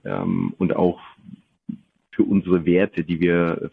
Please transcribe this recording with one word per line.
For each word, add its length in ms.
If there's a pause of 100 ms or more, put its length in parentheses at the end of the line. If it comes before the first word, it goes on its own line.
ähm, 540
und 160
auch 260 (1080)
für 140
unsere 400
Werte, 400
die 160
wir 520